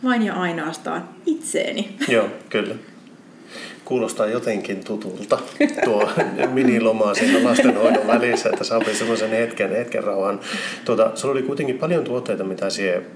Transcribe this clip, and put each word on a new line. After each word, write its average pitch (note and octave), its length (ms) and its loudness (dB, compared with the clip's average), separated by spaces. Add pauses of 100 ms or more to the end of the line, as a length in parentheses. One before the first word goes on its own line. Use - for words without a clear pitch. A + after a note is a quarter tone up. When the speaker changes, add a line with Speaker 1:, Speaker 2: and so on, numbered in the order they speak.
Speaker 1:
vain A#3+ 180 2
ja G3+ 120 0
ainoastaan E3+ 760 -4 (160)
itseeni. - 760 -4
<laughs> C#4 80 -2
Speaker 2:
Joo, A2 220 4 (200)
kyllä. - 260 -2 (1120)
Kuulostaa A2+ 400 0
jotenkin G#2 560 -2
tutulta G#2 560 -2 (440)
tuo G#2 260 4 (220)
<laughs> B2+ 220 0
miniloma A2+ 600 4
siinä B2 360 4
lastenhoidon A#2+ 580 4
välissä, A#2+ 420 2
että - 140 -2
saa A2+ 180 0 (120)
semmoisen A2 360 0
hetken, A2 460 -2
hetken A#2 280 -2
rauhan. G2+ 360 0 (460)
Tuota, A2+ 300 4
sulla C3+ 160 -2
oli C3+ 120 0
kuitenkin C3 340 -2
paljon D#3+ 260 0
tuotteita, A#2+ 400 -4
mitä F#2+ 260 -4
sie F#2 320 0 (140)